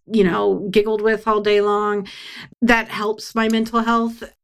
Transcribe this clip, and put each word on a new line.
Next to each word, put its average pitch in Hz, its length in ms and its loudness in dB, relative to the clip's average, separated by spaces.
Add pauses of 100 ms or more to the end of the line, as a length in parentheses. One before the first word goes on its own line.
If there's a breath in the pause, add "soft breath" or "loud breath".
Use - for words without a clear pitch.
(100)
you 208 140 4
know, 196 460 0
giggled 214 320 2
with 220 260 0
all 214 140 2
day 208 180 4
long, 208 480 -2 (540 loud breath)
that 226 260 2
helps 214 460 -6
my 220 160 0
mental 226 300 0
health 233 440 -2 (200)